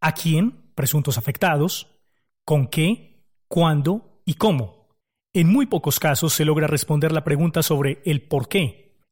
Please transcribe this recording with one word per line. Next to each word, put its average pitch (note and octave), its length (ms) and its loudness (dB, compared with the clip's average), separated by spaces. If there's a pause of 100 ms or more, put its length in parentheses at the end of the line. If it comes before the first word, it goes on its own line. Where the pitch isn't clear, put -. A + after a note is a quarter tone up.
¿A D#3+ 120 0
quién? E3 600 -2
Presuntos C#3 420 -2
afectados. D3+ 800 -2 (460)
¿Con D3 240 0
qué? - 560 -4 (240)
¿Cuándo? E3 760 0
¿Y E3 80 -4
cómo? C#3+ 560 -2 (420)
En E3+ 160 4
muy B3+ 180 4
pocos D#3 360 -2
casos D3+ 320 0
se D#3 100 0
logra D3+ 240 2
responder D3+ 460 0
la D#3 100 -2
pregunta D#3+ 400 0
sobre C#3 400 -2
el D3+ 200 -2
por C3+ 260 -2
qué, - 500 -4 (120)